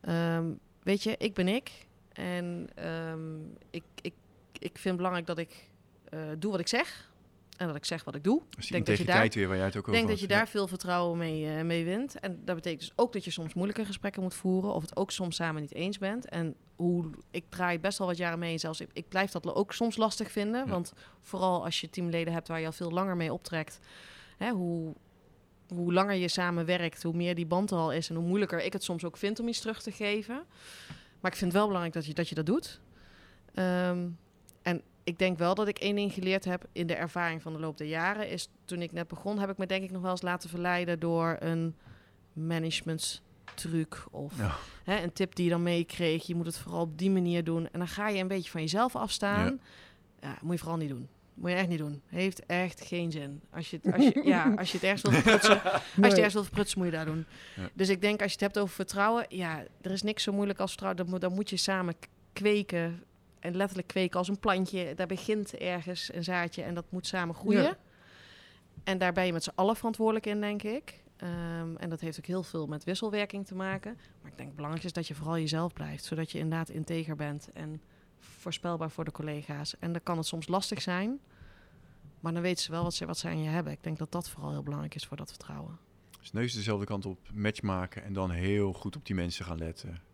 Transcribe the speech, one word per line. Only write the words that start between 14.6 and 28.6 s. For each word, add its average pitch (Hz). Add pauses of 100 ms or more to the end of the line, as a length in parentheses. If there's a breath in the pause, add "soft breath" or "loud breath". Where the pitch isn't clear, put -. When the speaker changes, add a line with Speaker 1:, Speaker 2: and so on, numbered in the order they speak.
Speaker 1:
of 160
het -
ook 196
soms 175
samen 156
niet 143
eens 190
bent. 202
En 165 (200)
hoe, 175 (260)
ik 170
draai 175
best 196
wel 190
wat 175
jaren 170
mee 170
en 160
zelfs 160
ik, -
ik 170
blijf 190
dat 170
ook 202
soms 233
lastig 220
vinden. 220
Speaker 2:
Ja. 214
Speaker 1:
Want 175 (280 loud breath)
vooral 185
als 165
je 165
teamleden 170
hebt 165
waar 165
je 160
al 160
veel 170
langer 185
mee 160
optrekt, 160 (580 loud breath)
hè, 233
hoe, 170 (720)
hoe 175
langer 196
je 180
samen 175
werkt, 170
hoe 170
meer 175
die 170
band 180
er 185
al 160
is 160
en 165
hoe 165
moeilijker 180